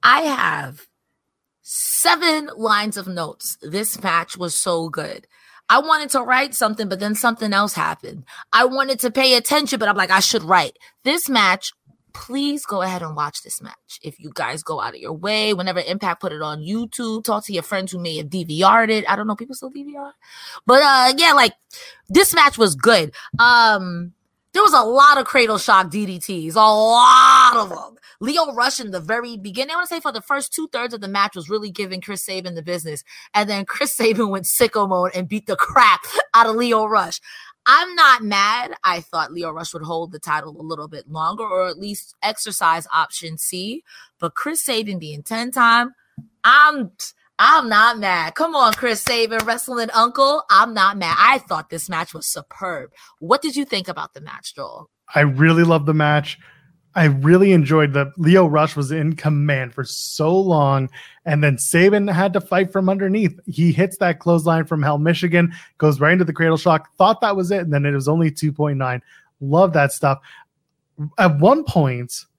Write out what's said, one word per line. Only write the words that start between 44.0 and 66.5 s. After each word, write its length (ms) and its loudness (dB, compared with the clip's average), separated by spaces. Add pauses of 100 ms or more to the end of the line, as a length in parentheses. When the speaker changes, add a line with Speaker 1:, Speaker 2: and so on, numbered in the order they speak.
Speaker 1:
But 160 -6
Chris 260 -6
Sabin 380 -4
being 240 -14
ten-time, 720 0 (500)
I'm, 480 4 (460)
I'm 300 4
not 300 4
mad. 380 -2
Come 180 -2
on, 200 4
Chris 280 -4
Sabin, 420 -2
wrestling 480 -6
uncle. 560 2
I'm 240 4
not 240 0
mad. 220 -2
I 200 4
thought 300 -8
this 220 -10
match 240 -8
was 120 -12
superb. 640 -10 (280)
What 240 0
did 140 -6
you 80 -4
think 240 -6
about 260 -12
the 60 -18
match, 340 -18
Joel? 340 -16 (260)
Speaker 2:
I 60 2
really 440 4
loved 220 2
the 80 0
match. 440 0 (580)
I 100 4
really 460 4
enjoyed 420 4
that 220 -2
Lio 300 6
Rush 300 0
was 160 -4
in 240 -2
command 580 -2
for 80 -8
so 500 -4
long, 560 2 (360)
and 180 0
then 160 2
Sabin 480 2
had 280 0
to 60 0
fight 300 -2
from 180 0
underneath. 480 -2 (100)
He 260 2
hits 260 0
that 220 0
clothesline 460 2
from 140 -4
Hell, 180 0
Michigan, 540 2 (260)
goes 200 2
right 140 4
into 120 2
the 80 -4
cradle 240 2